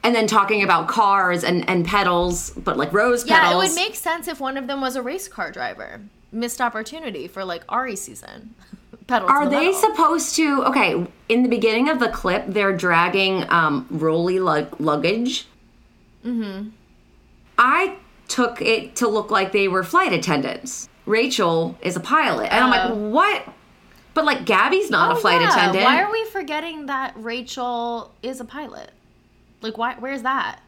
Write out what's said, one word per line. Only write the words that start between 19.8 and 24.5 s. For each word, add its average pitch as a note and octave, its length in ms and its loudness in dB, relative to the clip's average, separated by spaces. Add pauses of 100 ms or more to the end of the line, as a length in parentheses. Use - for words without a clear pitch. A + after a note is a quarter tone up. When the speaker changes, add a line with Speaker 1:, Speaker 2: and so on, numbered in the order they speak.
Speaker 1:
flight E4+ 300 2
attendants. - 720 -2 (180)
Rachel G3 760 0
is F3 140 -4
a F3+ 40 -4
pilot. G3+ 520 0
And A#3+ 120 4
I'm A#3+ 280 2
Speaker 2:
Oh. - 20 -4
Speaker 1:
like, G#3+ 200 -4
"What?" F4+ 400 0 (600)
But, D#4+ 120 0
like, B3+ 200 0
Gabby's C4+ 440 2